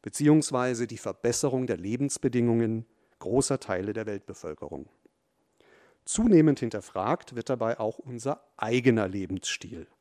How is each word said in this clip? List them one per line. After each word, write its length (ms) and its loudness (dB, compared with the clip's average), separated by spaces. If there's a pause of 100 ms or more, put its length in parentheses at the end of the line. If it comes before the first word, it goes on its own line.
beziehungsweise 840 2
die 100 -12
Verbesserung 680 -2
der 80 0
Lebensbedingungen 1080 0 (340)
großer 400 0
Teile 320 -4
der 140 -6
Weltbevölkerung. 800 -10 (1200)
Zunehmend 560 6
hinterfragt 760 -4
wird 140 -8
dabei 320 -2
auch 180 -4
unser 460 -8 (100)
eigener 540 4
Lebensstil 800 -8 (140)